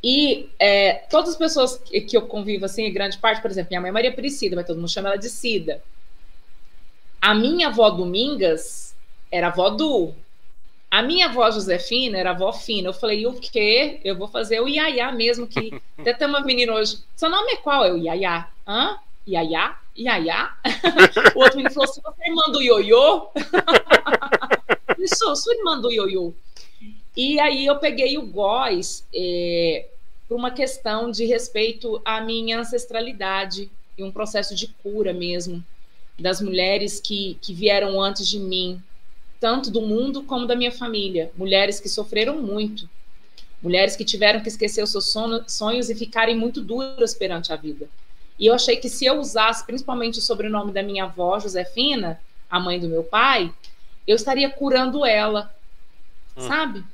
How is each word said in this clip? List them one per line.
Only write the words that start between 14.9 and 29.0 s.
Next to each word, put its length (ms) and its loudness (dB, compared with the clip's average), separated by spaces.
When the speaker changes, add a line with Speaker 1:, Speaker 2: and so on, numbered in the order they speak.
Speaker 1:
mesmo", 360 0
que 280 -4
Speaker 2:
<laughs> 120 -12
Speaker 1:
até 140 0
tem 140 0
uma 140 0
menina 320 0
hoje, 260 0
"Seu 140 0
nome 240 0
é 40 -4
qual?" 280 2
Eu, 120 2
"Yaya." 500 -2
"Hã? 300 -2
Yaya? 480 0
Yaya?" 540 0
<laughs> 720 6
O 40 0
outro 180 10
menino 160 4
falou 160 2
assim, 120 -8
"Você 220 -8
é 60 -2
irmã 220 4
do 100 0
Ioiô?" 720 6
<laughs> 1600 2
Eu 100 -2
sou, 280 2
sou 180 0
irmã 260 0
do 120 0
Ioiô. 420 0
E 240 0
aí 260 2
eu 140 4
peguei 380 0
o 100 -6
Góes, 840 -2